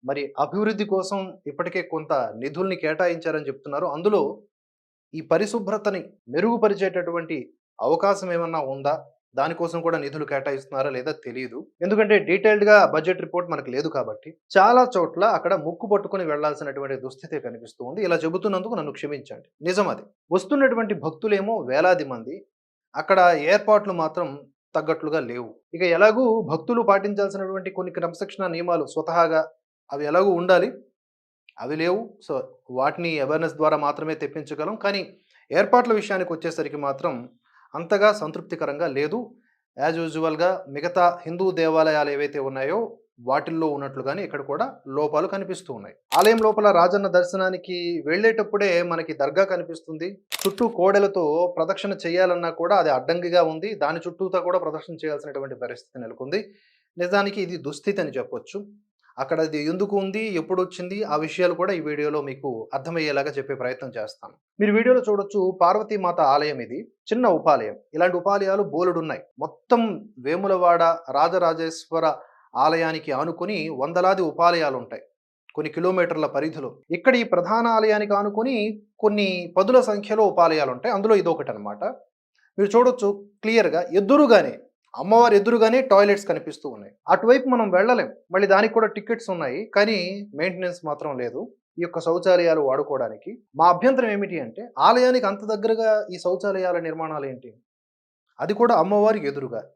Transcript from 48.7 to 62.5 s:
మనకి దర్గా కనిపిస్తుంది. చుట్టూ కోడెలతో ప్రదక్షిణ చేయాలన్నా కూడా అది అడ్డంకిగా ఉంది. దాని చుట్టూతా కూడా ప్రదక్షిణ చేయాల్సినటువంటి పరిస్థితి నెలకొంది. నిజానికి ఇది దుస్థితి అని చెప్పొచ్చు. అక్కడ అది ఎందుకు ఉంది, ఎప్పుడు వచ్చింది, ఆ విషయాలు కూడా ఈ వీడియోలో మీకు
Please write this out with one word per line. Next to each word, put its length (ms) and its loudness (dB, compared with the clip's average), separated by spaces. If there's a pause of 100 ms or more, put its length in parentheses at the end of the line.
మనకి 300 -4
దర్గా 320 2
కనిపిస్తుంది. 720 -8 (280)
చుట్టూ 220 0
కోడెలతో 880 2
ప్రదక్షిణ 360 -2 (140)
చేయాలన్నా 440 0
కూడా 260 0
అది 140 4
అడ్డంకిగా 520 2
ఉంది. 320 -2
దాని 320 -2
చుట్టూతా 320 -4
కూడా 200 0
ప్రదక్షిణ 360 -8
చేయాల్సినటువంటి 600 -8
పరిస్థితి 460 -12
నెలకొంది. 540 -8 (440)
నిజానికి 440 -2
ఇది 140 -8
దుస్థితి 440 -6
అని 100 -4
చెప్పొచ్చు. 560 -10 (520)
అక్కడ 220 -4
అది 280 -2
ఎందుకు 280 -2
ఉంది, 260 -4 (180)
ఎప్పుడు 220 -2
వచ్చింది, 420 -6
ఆ 120 -2
విషయాలు 380 0
కూడా 180 -2
ఈ 80 -2
వీడియోలో 420 -2
మీకు 520 -10